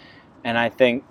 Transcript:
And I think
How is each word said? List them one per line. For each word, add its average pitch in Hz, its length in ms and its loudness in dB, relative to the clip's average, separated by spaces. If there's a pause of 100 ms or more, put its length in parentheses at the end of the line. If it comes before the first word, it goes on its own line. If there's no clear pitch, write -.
(440)
And 117 140 -4
I 117 100 0
think 123 440 0